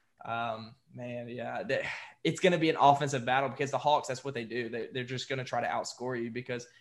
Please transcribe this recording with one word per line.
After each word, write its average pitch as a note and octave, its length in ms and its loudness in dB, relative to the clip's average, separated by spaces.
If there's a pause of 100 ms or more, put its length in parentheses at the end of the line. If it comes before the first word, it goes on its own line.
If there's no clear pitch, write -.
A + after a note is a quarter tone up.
(240)
Um, A2+ 500 -6 (200)
man, B2 340 -8
yeah, A#2+ 340 -6
that, A#2+ 200 0 (420)
it's D#3+ 160 2
gonna F3 180 6
be D#3+ 120 4
an - 80 0
offensive C#3 460 6
battle C3 240 2
because C3+ 220 -2
the D#3 80 0
Hawks, D3 300 2
that's B2+ 160 -6
what C#3 100 -4
they A#2+ 100 -4
do. A2+ 240 -4
They, A#2 240 -6
they're B2+ 120 -4
just B2 240 -6
gonna C3 160 -4
try B2 160 -2
to A2+ 80 -2
outscore A#2 520 -4
you A#2 100 -2
because A#2+ 360 -6 (140)